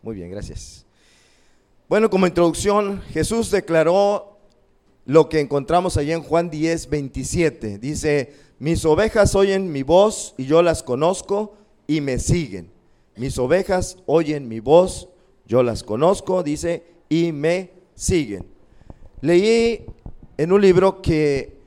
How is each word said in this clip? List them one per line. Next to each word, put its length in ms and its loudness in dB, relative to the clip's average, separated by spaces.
Muy 120 -10
bien, 140 -14
gracias. 560 -14
Bueno, 200 2
como 180 2
introducción, 760 0
Jesús 360 -2
declaró 880 0
lo 240 4
que 100 -2
encontramos 560 -2
allí 160 -2
en 100 -4
Juan 280 -2
diez 400 -4
veintisiete. 880 -4
Dice, 560 -2
"Mis 240 -2
ovejas 520 2
oyen 360 2
mi 120 -4
voz 540 2
y 80 -6
yo 160 4
las 220 0
conozco 720 -4
y 140 -2
me 180 -4
siguen. 520 -4
Mis 220 -8
ovejas 680 0
oyen 440 -2
mi 100 -8
voz, 480 4
yo 180 2
las 200 -2
conozco", 600 0
dice, 400 -6
"y 240 0
me 400 -2
siguen". 500 -4
Leí 640 2
en 140 0
un 100 4
libro 400 4
que 640 -2